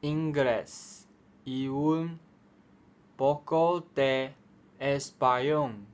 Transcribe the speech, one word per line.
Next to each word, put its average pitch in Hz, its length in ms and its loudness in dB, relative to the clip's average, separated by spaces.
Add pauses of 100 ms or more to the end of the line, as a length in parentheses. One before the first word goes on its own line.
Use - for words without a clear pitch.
inglés 147 1080 -2 (360)
y 131 240 -4
un 160 500 -2 (960)
poco 160 760 2
de 135 400 0 (440)
español. 139 960 0 (200)